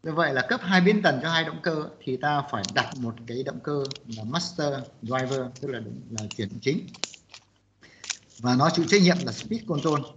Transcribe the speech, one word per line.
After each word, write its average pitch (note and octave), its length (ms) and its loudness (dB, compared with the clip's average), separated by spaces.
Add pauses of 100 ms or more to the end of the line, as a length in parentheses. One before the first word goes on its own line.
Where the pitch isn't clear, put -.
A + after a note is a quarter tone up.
Do D#3+ 80 -4
vậy D3+ 220 2
là B2+ 160 2
cấp B3 140 0
hai F#3 180 6
biến G#3 200 6
tần D3 200 4
cho D#3+ 80 -2
hai E3 160 2
động D#3 180 -6
cơ D#3 260 -2 (140)
thì B2+ 140 -4
ta D3 240 0 (100)
phải G#2+ 120 -4 (100)
đặt B2 240 0
một A#2 180 -4 (120)
cái B2 160 -6
động C3 200 -6
cơ C#3+ 240 -2 (300)
là A2 60 -10
master D3 500 -2 (280)
driver, C3 400 -2 (200)
tức C#3+ 60 -6
là, B2 120 -6 (320)
là A2 100 -6 (160)
chuyển G#2 120 -4
động - 120 -10
chính. D3+ 180 0 (1600)
Và B2 160 2
nó C#3+ 140 6
chịu E3+ 200 2
trách G3+ 120 8
nhiệm F3 240 6
là A#2+ 60 -4
speed A3 360 -8
control. D3+ 340 0 (160)